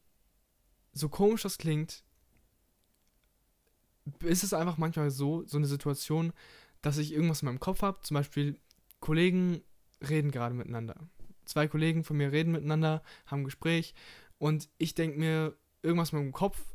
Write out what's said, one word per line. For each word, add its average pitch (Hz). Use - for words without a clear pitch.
so 143
komisch 208
das 196
klingt, 156
ist 170
es 196
einfach 165
manchmal 160
so, 143
so 147
eine 147
Situation, 147
dass 147
ich 151
irgendwas 156
in 147
meinem 127
Kopf -
hab, 196
zum 151
Beispiel 143
Kollegen 180
reden 147
gerade 120
miteinander. 117
Zwei 151
Kollegen 160
von 151
mir 139
reden 165
miteinander, 156
haben 143
ein -
Gespräch 165
und 151
ich 165
denk 160
mir 160
irgendwas 170
in 156
meinem 139
Kopf 196